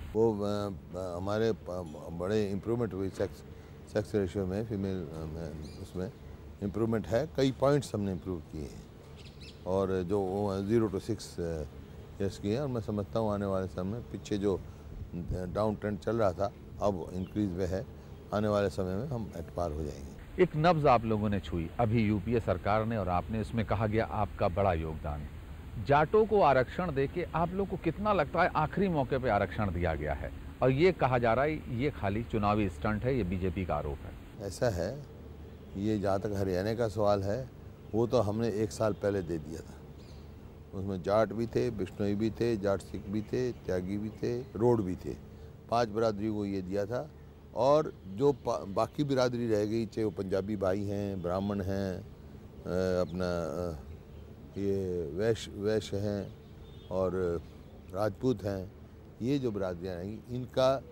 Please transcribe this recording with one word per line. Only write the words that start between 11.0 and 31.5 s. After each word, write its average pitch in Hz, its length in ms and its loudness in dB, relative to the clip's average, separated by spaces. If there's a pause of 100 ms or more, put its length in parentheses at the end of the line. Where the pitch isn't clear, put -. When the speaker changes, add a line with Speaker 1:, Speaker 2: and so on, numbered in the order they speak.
Speaker 1:
six, - 400 -6
अ, 82 220 -2 (600)
years 98 160 -2
की 101 120 -2
है, 120 120 0
और 143 60 -2
मैं 123 120 -2
समझता 104 380 -2
हूँ 107 140 2
आने 101 140 0
वाले 95 200 0
समय 92 180 -4
में 101 180 -4
पीछे - 360 -4
जो, 95 180 4
अ, 80 40 -2 (840)
down 101 300 2
trend 104 240 -4
चल 110 180 -2
रहा 104 160 4
था, 98 200 -2 (300)
अब 98 300 0
increase 92 380 -2
में 87 160 -2
है, 92 200 -2 (480)
आने 107 140 2
वाले 101 220 4
समय 92 260 -2
में 120 100 -4
हम 113 300 -6
एट 85 80 -6 (120)
par 87 160 0
हो 78 120 -4
जाएंगे। 71 580 -2
Speaker 2:
एक 175 140 8
nubs 156 300 6
आप 117 180 8
लोगों 107 240 2
ने 101 120 2
छुई, 82 300 -2 (100)
अभी 113 240 4
यूपीए 104 360 2
सरकार 101 460 2
ने 117 100 -2
और 95 120 0
आपने, 90 320 0
उसमें 110 260 0
कहा 113 200 2
गया 107 180 2
आपका 104 440 0
बड़ा 95 240 4
योगदान। 78 500 -2 (640)
जाटों 156 400 8
को 208 140 6
आरक्षण 143 540 6
देके 139 400 0
आप 165 160 2
लोग 190 180 -2
को 190 80 -4
कितना 202 360 0
लगता 165 300 4
है 180 140 4
आखिरी 175 320 2
मौके 143 300 2
पे 123 100 0
आरक्षण 101 440 4
दिया 85 220 2
गया 73 200 0
है? 67 180 -6 (300)
और 127 80 8
ये 160 220 6
कहा 127 260 4
जा 117 160 4
रहा 131 100 4
है 147 360 -2